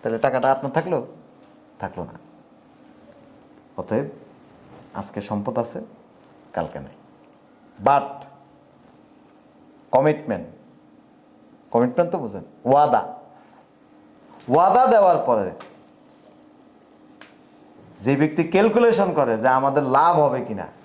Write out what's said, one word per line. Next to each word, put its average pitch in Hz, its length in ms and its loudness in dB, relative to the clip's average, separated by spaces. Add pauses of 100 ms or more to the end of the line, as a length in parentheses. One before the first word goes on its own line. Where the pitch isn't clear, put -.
তাহলে 113 120 -4
টাকাটা 131 340 0
আপনার 135 200 -4
থাকলো? 160 340 -2 (720)
থাকলো 95 260 -10
না। - 80 -16 (1600)
অতএব 113 300 -4 (880)
আজকে - 260 -12
সম্পদ 113 380 -6
আছে, - 220 -8 (720)
কালকে 76 280 -8
নাই। 69 140 -18 (920)
But 139 220 2 (1800)
কমিটমেন্ট, 131 560 0 (1200)
কমিটমেন্ট 170 420 0
তো 185 60 -4
বুঝেন, 101 260 -10 (200)
ওয়াদা। 131 380 4 (1500)
ওয়াদা 190 380 4
দেওয়ার 202 400 4
পরে 104 240 0 (2500)
যে 139 120 2
ব্যক্তি 151 280 0
ক্যালকুলেশন 202 680 2
করে 120 240 0
যে 123 100 0
আমাদের 135 340 2 (140)
লাভ 170 240 4
হবে 127 280 0
কিনা 95 180 -10 (180)